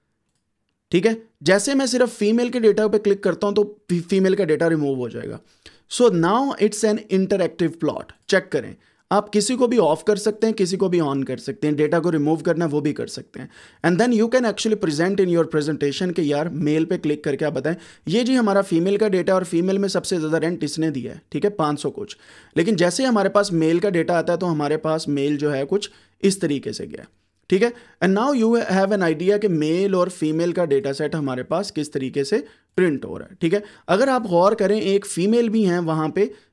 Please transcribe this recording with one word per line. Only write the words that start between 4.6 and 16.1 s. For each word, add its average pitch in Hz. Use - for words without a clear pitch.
रिमूव 143
हो 123
जाएगा। 113
So 247
now 220
it's 214
an 214
interactive 190
plot। -
चेक 190
करें, 104
आप 208
किसी 208
को 247
भी 240
ऑफ 156
कर 208
सकते 214
हैं, 220
किसी 185
को 190
भी 180
on 139
कर 127
सकते -
हैं, 151
डेटा 151
को 170
रिमूव 156
करना 170
वो 147
भी 147
कर 117
सकते -
हैं। 127
And 175
then 240
you 226
can 247
actually 208
present 170
in 180
your 170
presentation 151